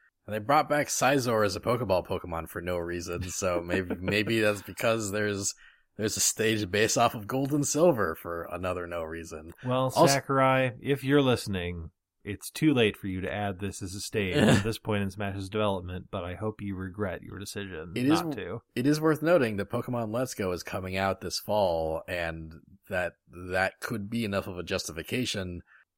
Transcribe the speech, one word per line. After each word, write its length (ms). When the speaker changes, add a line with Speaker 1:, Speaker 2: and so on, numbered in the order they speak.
Speaker 1:
they 120
brought 300
back 180
Scizor 580
as 120
a 40
Pokeball 460
Pokemon 420
for 120
no 160
reason, 540
so 300
Speaker 2:
<laughs> 60
Speaker 1:
maybe, 320
maybe 420
that's 220
because 480
there's, 440
there's 200
a 40
stage 500
based 260
off 200
of 100
Gold 260
and 140
Silver 480
for 380
another 340
no 160
reason. 500
Speaker 2:
Well, 320
Speaker 1:
Also 100
Speaker 2:
Sakurai, 720
if 220
you're 200
listening, 680
it's 260
too 240
late 240
for 120
you 140
to 100
add 260
this 240
as 140
a 40
stage 360
Speaker 1:
<laughs> 0
Speaker 2:
at 260
this 160
point 240
in 80
Smash's 380
development, 640
but 100
I 140
hope 240
you 160
regret 480
your 160
decision 560
Speaker 1:
It 100
is 160
Speaker 2:
not 140
to. 260
Speaker 1:
it 100
is 140
worth 220
noting 340
that 140
Pokemon 440
Let's 200
Go 180
is 100
coming 340
out 260
this 180
fall, 680
and 460
that, 260
that 300
could 280
be 160
enough 220
of 120
a 40
justification 1000